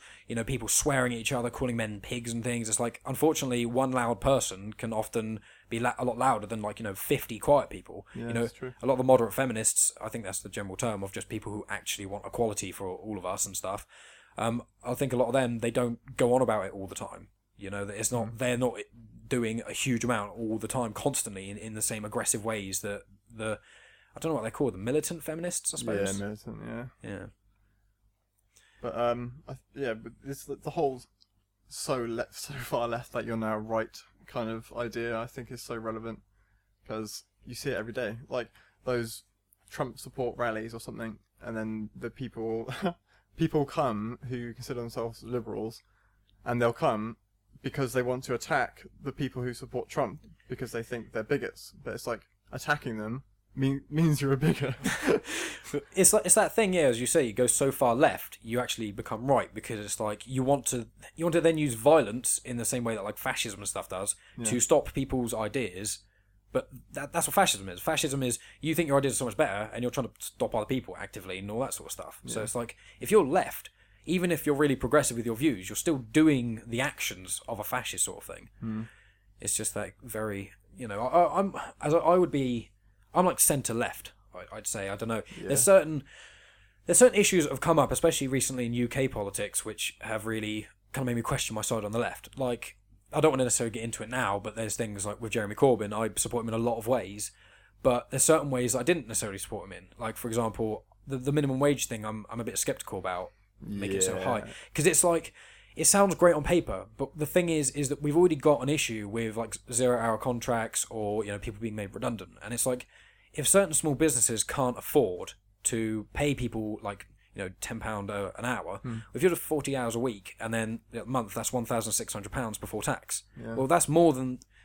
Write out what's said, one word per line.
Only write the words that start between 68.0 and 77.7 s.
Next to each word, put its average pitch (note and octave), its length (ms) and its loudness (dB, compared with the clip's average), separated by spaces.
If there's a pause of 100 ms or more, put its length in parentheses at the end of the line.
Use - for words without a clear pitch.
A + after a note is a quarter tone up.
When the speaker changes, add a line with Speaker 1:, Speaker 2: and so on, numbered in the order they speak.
Speaker 1:
is, B2 160 0 (220)
you D#3 160 0
think E3+ 100 4
your C#3 120 4
ideas C3 160 2
are - 20 0
so C3 80 -2
much A2 120 -4
better, G#2+ 360 0
and A#2 100 -6
you're B2 80 0
trying A#2+ 160 -2
to - 140 -12
stop - 340 -4
other G#2+ 120 0
people B2+ 300 -2
actively F#2+ 420 -10
and G2+ 120 -8
all A2 100 -4
that B2+ 140 -4
sort D2+ 140 -10
of - 40 -10
stuff. - 340 -14
So A#2+ 120 -6
Speaker 2:
Yeah. G#2+ 60 -4
Speaker 1:
it's G#2+ 100 -4
like, A#2 220 -6 (240)
if B2 100 -6
you're F#3+ 160 8
left, - 440 0 (340)
even F3 260 2
if D#3 160 0
you're D3 80 4
really C#3+ 220 4
progressive B2 400 2
with A2+ 100 -2
your A2+ 100 0
views, A2 320 0
you're G#2+ 60 -8
still D3+ 240 0
doing A#2+ 640 4
the A#2 160 -4
actions - 680 -4
of A#2 100 -4
a G#2+ 60 -4
fascist - 400 -4